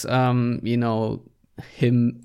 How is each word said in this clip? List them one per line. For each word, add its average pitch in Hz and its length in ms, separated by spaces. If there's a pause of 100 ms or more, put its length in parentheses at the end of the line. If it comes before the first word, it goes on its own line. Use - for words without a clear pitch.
um, 123 540
you 117 140
know, 113 440 (560)
him 120 480